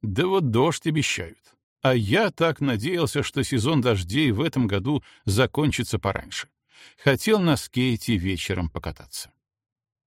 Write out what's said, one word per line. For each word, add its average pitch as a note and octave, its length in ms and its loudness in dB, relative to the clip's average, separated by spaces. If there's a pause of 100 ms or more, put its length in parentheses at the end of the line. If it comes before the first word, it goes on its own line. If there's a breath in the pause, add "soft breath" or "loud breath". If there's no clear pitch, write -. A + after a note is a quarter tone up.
«Да A2 240 0
вот F#3 240 2
дождь C#3 380 2
обещают. C3 500 -2 (460)
А C3 100 4
я C3+ 380 2
так E3 280 -2
надеялся, C#3 600 -2
что C3+ 220 -2
сезон C3+ 380 0
дождей A2+ 500 0
в G#2 100 0
этом B2 260 0
году G2+ 360 -2 (220 soft breath)
закончится A#2+ 720 0
пораньше. - 480 -4 (500 loud breath)
Хотел G3+ 420 2
на E3 160 2
скейте A#2+ 600 0
вечером F2+ 500 -2
покататься». - 640 -10 (880)